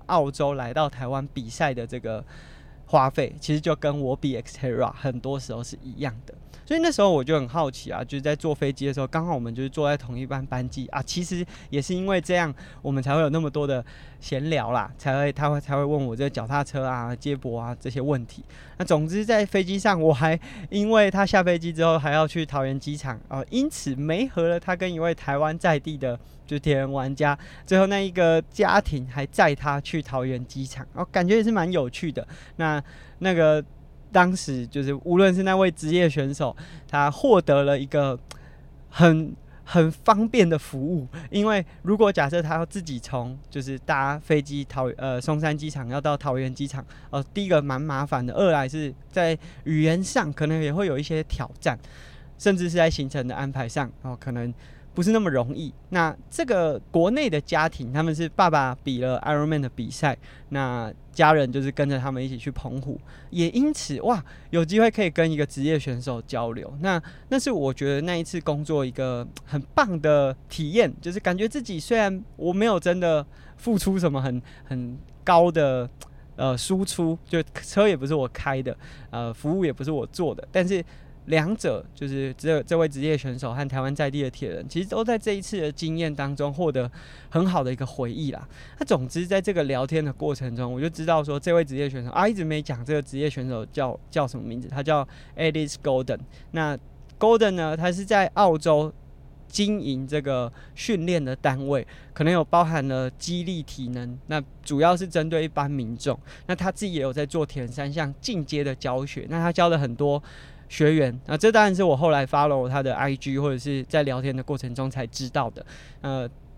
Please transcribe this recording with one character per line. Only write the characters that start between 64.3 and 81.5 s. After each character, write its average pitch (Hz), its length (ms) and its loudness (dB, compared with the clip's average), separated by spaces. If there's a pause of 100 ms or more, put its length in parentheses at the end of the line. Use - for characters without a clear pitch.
有 170 140 2
机 180 160 2
会 226 100 8
可 220 120 0
以 175 80 2
跟 165 200 2
一 156 60 -2
个 143 80 0
职 139 180 -4
业 151 160 2
选 127 220 -4
手 123 220 -6
交 117 300 -6
流。 - 280 -10
那， 175 220 2 (260)
那 269 100 2
是 269 120 0
我 139 240 0
觉 139 140 -4
得 139 140 0
那 175 140 -2
一 165 60 -2
次 165 180 -6
工 147 240 -2
作 143 220 0
一 127 40 -6
个 123 360 -4 (180)
很 147 160 -4 (140)
棒 196 260 4
的 143 360 4 (120)
体 151 220 -6
验， 190 300 4
就 175 100 -8
是 185 80 -6
感 180 180 0
觉 214 120 0
自 285 120 -6
己 202 200 -8
虽 226 180 0
然 196 240 0 (140)
我 165 160 -2
没 196 120 2
有 214 140 4
真 180 220 2
的 160 240 2 (320)
付 226 220 0
出 190 200 2
什 170 120 2
么 135 120 -2
很， 127 180 -2 (240)
很 127 340 -8 (260)
高 175 260 6
的， 131 380 0 (480)
呃， 127 200 0
输 190 280 -2
出， 165 400 -2
就 165 180 0 (200)
车 - 260 4
也 165 80 4
不 135 100 -6
是 147 80 0
我 135 140 0
开 135 340 -4
的， 123 140 -6 (340)
呃， 117 220 -6
服 151 240 -4
务 190 80 0
也 143 80 0
不 135 100 -10
是 139 80 -4
我 139 160 -2
做 151 280 -4
的， - 160 -12
但 185 160 2
是 180 180 -2 (420)
两 160 300 0